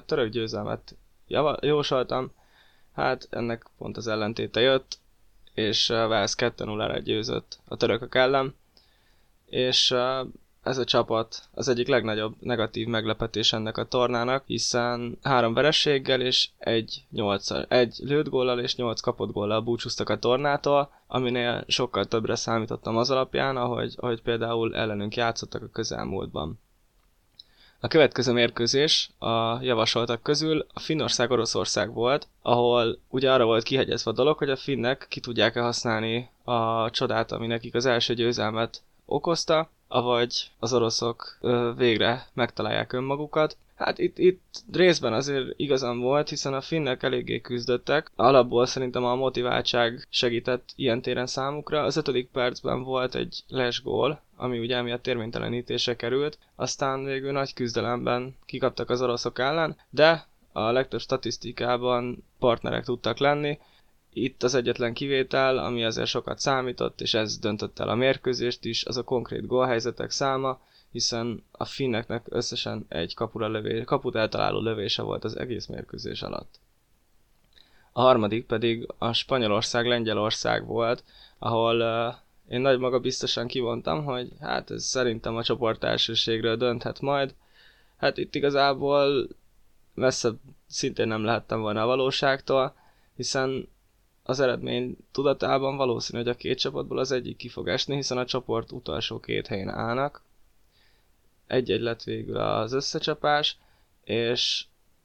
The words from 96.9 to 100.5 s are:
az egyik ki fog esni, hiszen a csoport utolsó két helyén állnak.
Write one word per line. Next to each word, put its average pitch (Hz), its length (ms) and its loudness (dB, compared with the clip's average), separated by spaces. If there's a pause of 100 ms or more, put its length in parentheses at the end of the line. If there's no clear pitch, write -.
az 131 140 -2
egyik 123 240 -4
ki 123 120 -12
fog - 200 -8
esni, 131 260 -2
hiszen 131 240 -2
a 123 60 -2
csoport 117 480 -4
utolsó 113 480 -6
két 107 260 -4
helyén 95 220 -6
állnak. 117 540 -4 (1200)